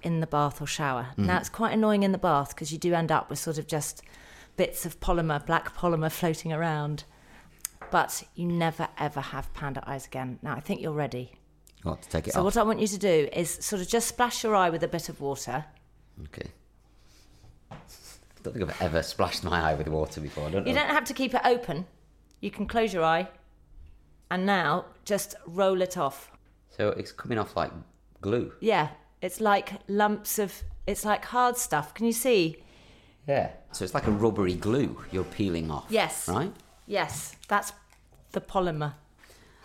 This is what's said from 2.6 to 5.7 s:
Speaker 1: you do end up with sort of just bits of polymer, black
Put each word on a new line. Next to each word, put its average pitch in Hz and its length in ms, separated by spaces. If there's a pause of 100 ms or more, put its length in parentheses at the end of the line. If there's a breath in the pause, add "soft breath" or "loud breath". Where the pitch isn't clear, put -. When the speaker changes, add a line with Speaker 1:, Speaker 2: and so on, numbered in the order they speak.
Speaker 1:
you 160 80
do 170 160
end 165 160
up - 200
with 147 100
sort 156 180
of 151 80
just - 360 (540 loud breath)
bits - 300
of - 140
polymer, 165 440
black - 320